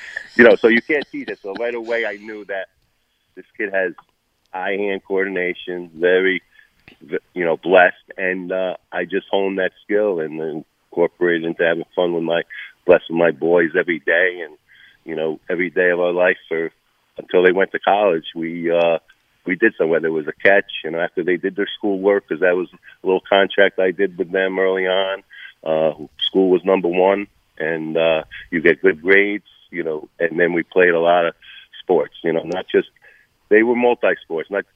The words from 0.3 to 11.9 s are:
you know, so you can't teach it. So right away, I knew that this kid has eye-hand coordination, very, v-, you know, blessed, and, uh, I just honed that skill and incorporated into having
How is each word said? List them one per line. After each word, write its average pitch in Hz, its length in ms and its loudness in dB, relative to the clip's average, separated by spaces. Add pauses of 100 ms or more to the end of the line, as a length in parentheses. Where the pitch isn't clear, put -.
you 120 60 6
know, 107 140 8
so - 120 2
you 113 140 0
can't 147 300 -4
teach 135 160 -12
it. 101 120 -12
So 98 140 -12
right 117 200 -6
away, 117 300 -6
I 104 120 -8
knew 107 300 -16
that 95 220 -8 (680)
this 92 80 -20 (120)
kid 101 160 -6
has 92 200 -2 (600)
eye-hand 98 520 -4
coordination, 90 880 -4
very, 92 480 2 (600)
v-, 80 160 -6 (160)
you 90 100 -2
know, 80 120 0
blessed, 90 380 4 (240)
and, 92 320 -6
uh, 92 240 -4 (160)
I 90 140 -6
just 90 260 -6
honed 98 280 -2
that 92 140 -2 (120)
skill 104 360 0
and 78 440 -8 (260)
incorporated 85 540 0
into 85 180 -4
having 82 220 0 (100)